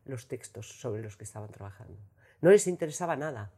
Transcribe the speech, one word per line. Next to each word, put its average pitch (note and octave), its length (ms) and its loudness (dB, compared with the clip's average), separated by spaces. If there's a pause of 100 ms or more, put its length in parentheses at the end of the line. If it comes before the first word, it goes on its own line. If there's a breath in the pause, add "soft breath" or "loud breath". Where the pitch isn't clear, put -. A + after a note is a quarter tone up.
los B2+ 220 -10
textos - 520 -12
sobre G#2+ 220 -4
los G#2+ 160 -12
que A2+ 60 -16
estaban G#2+ 260 -12
trabajando. - 480 -16 (420 soft breath)
No E3 100 10
les G3+ 160 10
interesaba E3+ 500 -2
nada. C3 420 -6